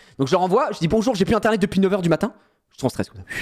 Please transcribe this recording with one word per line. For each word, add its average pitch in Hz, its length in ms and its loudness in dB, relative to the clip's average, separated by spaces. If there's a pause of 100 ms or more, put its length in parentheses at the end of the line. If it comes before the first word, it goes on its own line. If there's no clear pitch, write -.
(180)
Donc, 135 100 0
je 131 40 -4
leur 180 100 4
envoie, 208 300 2
je - 80 -10
dis, « 165 100 0
Bonjour, 226 240 2
j'ai 190 100 0
plus 220 120 0
internet 214 260 0
depuis 190 180 0
neuf 190 140 2
heures 196 80 0
du 170 80 0
matin. » 185 240 0 (380)
Je - 60 -20
suis - 100 -2
en - 20 0
stress. - 220 -6 (300)